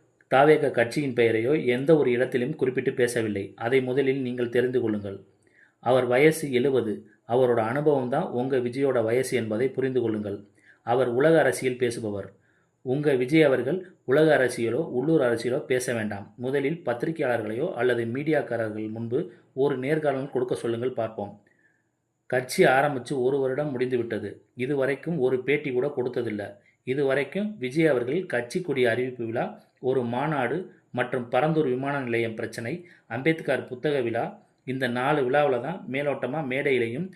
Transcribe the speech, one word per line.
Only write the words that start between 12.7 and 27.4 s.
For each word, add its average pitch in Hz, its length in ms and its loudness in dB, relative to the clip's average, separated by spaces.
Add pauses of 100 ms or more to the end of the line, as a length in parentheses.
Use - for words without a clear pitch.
உங்க 147 280 2
விஜய் 131 280 4
அவர்கள் 135 360 2 (260)
உலக 151 300 4
அரசியலோ 123 540 0
உள்ளூர் 143 320 2
அரசியலோ 120 380 0
பேச 127 360 -2
வேண்டாம். 104 420 -6
முதலில் 135 480 -2
பத்திரிகையாளர்களையோ 120 880 -2
அல்லது 120 320 0
மீடியாக்காரர்கள் 117 840 -2
முன்பு 117 280 -4 (360)
ஒரு 139 240 0
நேர்காணல் 139 520 -2
கொடுக்க 127 240 -2
சொல்லுங்கள், 120 380 -4
பார்ப்போம். 107 400 -6 (960)
கட்சி 139 380 2
ஆரம்பிச்சு 139 580 2
ஒரு 135 160 2
வருடம் 135 320 -2
முடிந்து 127 260 -2
விட்டது. 107 460 -4 (120)
இதுவரைக்கும் 135 640 -2
ஒரு 127 240 2
பேட்டி 147 300 0
கூட 123 140 0
கொடுத்ததில்ல. 120 560 -4 (440)
இதுவரைக்கும் 139 640 -2 (100)